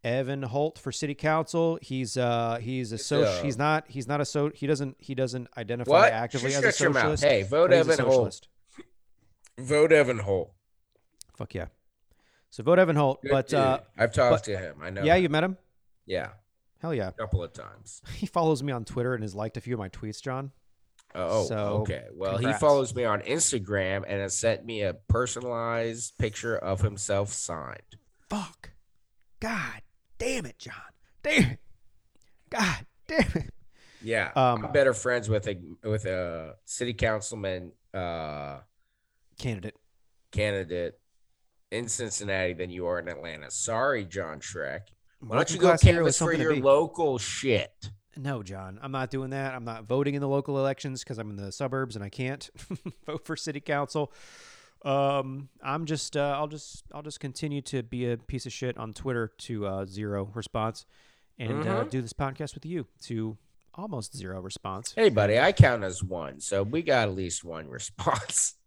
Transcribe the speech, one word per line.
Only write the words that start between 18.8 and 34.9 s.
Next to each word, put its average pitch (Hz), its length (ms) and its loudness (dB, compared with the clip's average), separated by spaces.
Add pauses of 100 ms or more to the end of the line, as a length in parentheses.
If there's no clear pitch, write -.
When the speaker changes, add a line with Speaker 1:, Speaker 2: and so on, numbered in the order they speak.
Speaker 1:
Twitter 123 300 -2
and 107 80 -6
has 98 100 -6
liked 110 240 -6
a 107 40 -8
few 120 120 -6
of 113 60 -4
my 95 100 -6
tweets, - 320 -10
John. 135 300 -8 (640)
Speaker 2:
Oh, 92 300 2
Speaker 1:
So, 113 100 -2 (260)
Speaker 2:
okay. 78 320 -4
Well, 95 200 -2
Speaker 1:
congrats. 107 260 0
Speaker 2:
he - 60 -
follows 139 280 6
me 120 100 -2
on 104 180 2
Instagram 98 840 0
and 98 140 -4
has 98 160 -4
sent 113 260 0
me 113 200 -6
a 92 100 0
personalized 117 1300 -4
picture 110 360 -2
of 95 260 -2
himself 101 520 -2
signed. - 640 -10 (320)
Speaker 1:
Fuck. - 420 -8 (680)
God 196 420 -6 (380)
damn 240 260 -2
it, 117 140 -14
John. - 140 -14 (500)
Damn 277 280 4
it. - 80 -10 (920)
God 185 340 0 (220)
damn 220 280 2
it. - 180 -4 (480)
Speaker 2:
Yeah. 104 340 0
Speaker 1:
Um, 123 300 4
Speaker 2:
I'm - 60 -8
better 135 220 6